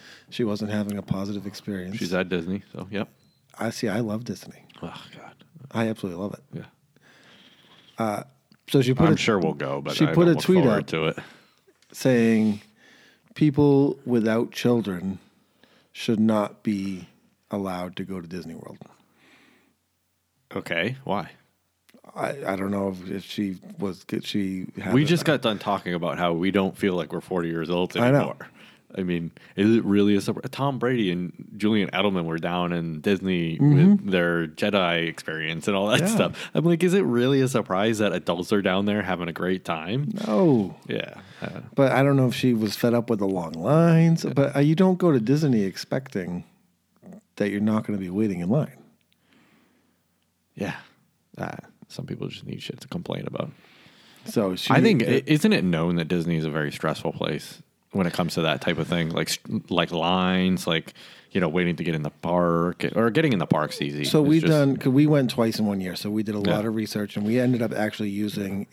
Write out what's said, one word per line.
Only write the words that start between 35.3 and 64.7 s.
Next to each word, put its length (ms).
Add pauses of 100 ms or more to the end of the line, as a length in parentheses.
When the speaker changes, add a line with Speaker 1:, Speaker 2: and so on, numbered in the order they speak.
Speaker 2:
and 80
all 100
that 140
Speaker 1:
Yeah. 60
Speaker 2:
stuff. 460
I'm 120
like, 180
is 100
it 120
really 340
a 80
surprise 520
that 120
adults 400
are 100
down 260
there 140
having 280
a 20
great 320
time? 480 (160)
Speaker 1:
No. 480 (140)
Speaker 2:
Yeah. 320 (200)
Uh, 200 (120)
Speaker 1:
But 200
I 100
don't 140
know 100
if 80
she 180
was 220
fed 180
up 160
with 100
the 80
long 260
lines. 720
Speaker 2:
Yeah. 80
Speaker 1:
But, 240
uh, 20
you 160
don't 220
go 160
to 80
Disney 420
expecting 800 (920)
that 120
you're 120
not 260
gonna 100
be 120
waiting 320
in 80
line. 260 (1800)
Speaker 2:
Yeah. 200 (640)
Uh, 180 (320)
some 180
people 220
just 180
need 160
shit 200
to 80
complain 360
about. 260 (720)
Speaker 1:
So 320
she 140
Speaker 2:
I 100
think, 200
Speaker 1:
it 280
Speaker 2:
i-, 20
isn't 220
it 100
known 320
that 140
Disney 260
is 80
a 80
very 220
stressful 400
place 480 (320)
when 140
it 60
comes 220
to 80
that 180
type 160
of 100
thing? 220
Like, 200
s-, 100 (300)
like 220
lines, 760
like, 260 (380)
you 100
know, 80
waiting 280
to 60
get 120
in 80
the 60
park, 760 (100)
or 140
getting 240
in 60
the 80
park's 340
easy. 240
Speaker 1:
So 160
Speaker 2:
It's 80
Speaker 1:
we've 120
Speaker 2:
just 100
Speaker 1:
done, 260